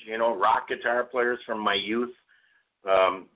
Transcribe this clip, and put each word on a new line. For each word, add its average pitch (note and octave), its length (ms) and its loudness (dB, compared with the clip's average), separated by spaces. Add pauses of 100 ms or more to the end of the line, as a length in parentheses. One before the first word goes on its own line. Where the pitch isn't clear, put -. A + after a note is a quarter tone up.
you A2 100 -8
know, A#2 180 2
rock A2+ 340 2
guitar B2 360 -2
players A#2+ 400 -2
from A2 160 -6
my G#2 140 0
youth. A2 400 -2 (760)
Um, F#2+ 460 2